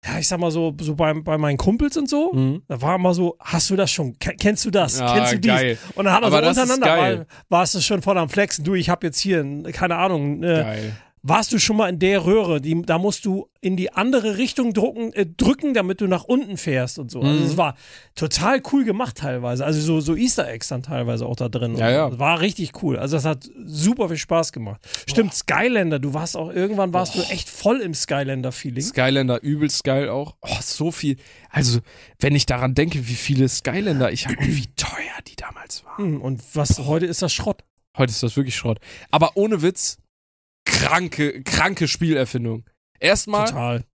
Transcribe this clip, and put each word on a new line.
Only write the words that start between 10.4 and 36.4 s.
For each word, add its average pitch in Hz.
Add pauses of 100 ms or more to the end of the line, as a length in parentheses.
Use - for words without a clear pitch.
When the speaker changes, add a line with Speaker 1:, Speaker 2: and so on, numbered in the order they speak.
Speaker 1:
äh, - (160)
Speaker 2:
Geil. 110 (260)
Speaker 1:
warst 175
du 226
schon 208
mal 214
in 180
der 185
Röhre?“ 180
Die, 160
da 165
musst 190
du 190 (120)
in 190
die 180
andere 214
Richtung 240
drucken, 226
äh, 196
drücken, 269
damit 190
du 208
nach 180
unten 247
fährst 131
und 123
so. 127
Also 147
Speaker 2:
Mhm. 143
Speaker 1:
es 147
war 160 (400)
total 214 (100)
cool 277
gemacht 220
teilweise. 127
Also 151
so, 156
so 156
Easter 220
Eggs 117
dann 127
teilweise 120
auch 120
da 120
drin. 117
Speaker 2:
Ja, 113
Speaker 1:
Und 120
Speaker 2:
ja. 139
Speaker 1:
so. 120
War 156
richtig 190
cool. 135
Also 139
das 135
hat 151 (160)
super 180
viel 165
Spaß 165
gemacht. 107 (280)
Stimmt, 214
Speaker 2:
Boah. -
Speaker 1:
Skylander, 175
du 135
warst 160
auch, 165
irgendwann 190
warst 180
Speaker 2:
Boah. 180
Speaker 1:
du -
echt 180
voll 240
im 175
Skylander-Feeling. 135
Speaker 2:
Skylander, 131
übelst 147
geil 135
auch. 143
Oh, -
so 165
viel. 135 (340)
Also, 120 (400)
wenn 139
ich 139
daran 127
denke, 151
wie 123
viele 131
Skylander 135
ich 123
hab 123
und 139 (100)
wie 127 (100)
teuer -
die -
damals -
waren. 196
Speaker 1:
Mhm, 143
und 127 (140)